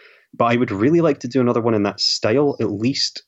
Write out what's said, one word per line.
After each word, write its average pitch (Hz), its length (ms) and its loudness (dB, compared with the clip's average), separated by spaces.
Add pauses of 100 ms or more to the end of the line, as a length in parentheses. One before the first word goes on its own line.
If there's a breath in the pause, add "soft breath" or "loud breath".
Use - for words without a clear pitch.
(360 loud breath)
but 117 100 0
I 120 100 2
would 120 160 0
really 135 280 2
like 156 200 2
to 127 80 -8
do 131 120 0
another 120 200 2
one 113 140 0
in 101 100 2
that 98 160 -4
style, 139 580 0
at - 100 -2
least 117 600 -4